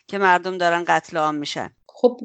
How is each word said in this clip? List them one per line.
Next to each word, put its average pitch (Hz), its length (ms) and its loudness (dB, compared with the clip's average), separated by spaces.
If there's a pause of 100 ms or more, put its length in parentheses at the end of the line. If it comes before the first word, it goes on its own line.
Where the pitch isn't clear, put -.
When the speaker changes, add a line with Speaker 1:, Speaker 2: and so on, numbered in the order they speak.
Speaker 1:
که 202 120 -8
مردم 185 400 2
دارن 170 280 0
قتل 165 300 -2
عام 151 180 0
می‌شن؟» 147 360 -8 (160)
Speaker 2:
خب، - 380 0